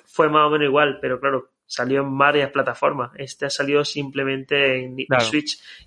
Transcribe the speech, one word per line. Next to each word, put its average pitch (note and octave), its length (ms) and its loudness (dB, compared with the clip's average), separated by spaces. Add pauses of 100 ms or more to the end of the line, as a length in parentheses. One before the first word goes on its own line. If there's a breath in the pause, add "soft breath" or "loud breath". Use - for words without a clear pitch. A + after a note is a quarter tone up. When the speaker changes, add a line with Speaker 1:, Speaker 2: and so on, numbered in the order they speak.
Speaker 1:
fue D#3 240 2
más D3+ 180 4
o - 40 4
menos D3+ 180 2
igual, C#3+ 320 2
pero B2+ 180 -4
claro, C3+ 300 -2 (160)
salió C3 360 -2
en C#3 160 -4
varias C#3+ 320 4
plataformas. C3 680 -2
Este C#3 300 -10
ha C#3 40 -4
salido C#3+ 340 0
simplemente C3+ 1000 -2
en B2+ 120 -12
Ni-, C3+ 100 -6
Speaker 2:
Claro. B2 200 2
Speaker 1:
Switch, D3 340 -2 (280 loud breath)